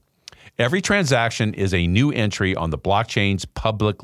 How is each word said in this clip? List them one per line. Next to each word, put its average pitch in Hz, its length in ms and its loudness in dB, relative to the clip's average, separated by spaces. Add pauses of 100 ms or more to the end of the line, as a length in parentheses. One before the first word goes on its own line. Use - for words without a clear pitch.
(580)
Every 139 240 0
transaction 123 720 0
is 92 200 0
a 87 140 2
new 120 240 4
entry 104 440 -2
on 80 140 -4
the 76 80 -4
blockchain's 98 680 0
public 107 580 -2